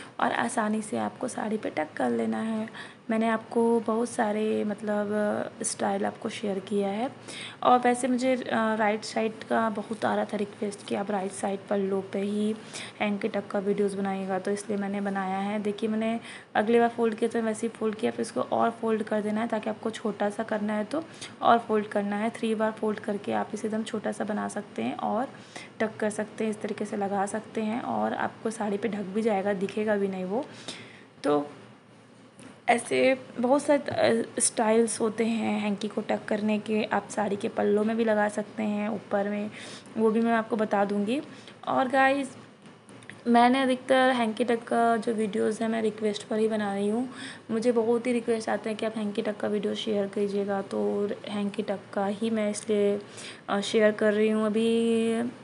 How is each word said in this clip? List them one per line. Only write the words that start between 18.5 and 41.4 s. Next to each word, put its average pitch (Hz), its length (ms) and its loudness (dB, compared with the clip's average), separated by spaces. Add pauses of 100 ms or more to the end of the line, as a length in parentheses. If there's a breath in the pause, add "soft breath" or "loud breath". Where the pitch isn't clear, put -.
fold 226 340 0
कर 214 180 0
देना 214 200 0
है, 233 60 -2
ताकि 220 220 -2
आपको 214 200 -4
छोटा 208 400 -2
सा 214 140 -4
करना 214 300 -2
है 214 100 0
तो 302 200 -4 (380 loud breath)
और 233 160 8
fold 220 300 0
करना 208 280 -2
है। 220 140 -2
Three 220 260 -2
bar 220 160 0
fold 214 280 -2
करके 208 340 -4
आप 208 200 -2
इसे 214 140 -6
एकदम 220 160 -2
छोटा 214 280 -4
सा 220 120 -6
बना 202 240 -2
सकते - 340 -8
हैं - 160 -4
और 214 300 -2 (520 loud breath)
tuck 214 180 -2
कर 214 120 0
सकते 214 340 -4
हैं, 214 80 0
इस 214 100 -6
तरीके 226 240 -4
से 208 120 -6
लगा 202 280 0
सकते 220 360 -6
हैं 220 200 -2
और 220 320 -2
आपको - 380 -4
साड़ी 208 260 -2
पे 226 100 -2
ढक 202 160 -4
भी 190 180 -2
जाएगा, 202 320 2
दिखेगा 208 420 0
भी 196 120 0
नहीं 190 180 -4
वो। 208 200 -2 (800 loud breath)
तो 147 260 2 (1200)
ऐसे 254 480 4 (220)
बहुत 269 240 4
सारे, 233 580 4
अ, - 180 -6
स्टाइल्स 226 600 4
होते 226 260 0
हैं 220 360 0
हैंकी 208 260 -2
को 214 140 -4
टक 190 240 -2
करने 214 340 2
के। 214 240 0
आप 202 260 0
साड़ी 202 260 0
के 220 120 -6
पल्लों 208 360 2
में 220 140 0
भी 233 60 2
लगा 214 260 4
सकते 214 340 -4
हैं, 208 260 -2
ऊपर 202 400 -2
में, 208 220 -4 (460 loud breath)
वो 220 140 6
भी 226 100 4
मैं 233 120 4
आपको 226 220 0
बता 208 300 4
दूँगी। 202 360 0 (460 loud breath)